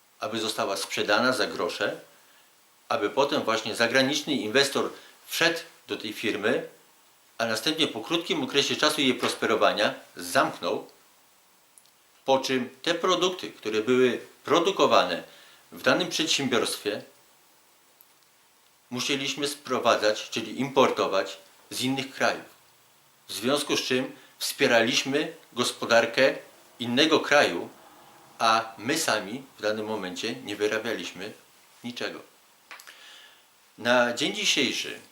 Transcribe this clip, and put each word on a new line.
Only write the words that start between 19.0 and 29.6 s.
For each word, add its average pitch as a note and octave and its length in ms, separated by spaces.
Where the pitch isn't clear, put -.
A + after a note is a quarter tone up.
sprowadzać, A2 840
czyli A2 300
importować G#2 800
z G#2 120
innych C3 300
krajów. F#2+ 480
W - 60
związku C#3+ 440
z - 40
czym C3 300
wspieraliśmy C3+ 960
gospodarkę A#2 840
innego B2+ 400
kraju, G#2 500
a A2+ 380
my B2+ 200
sami A2+ 460
w - 40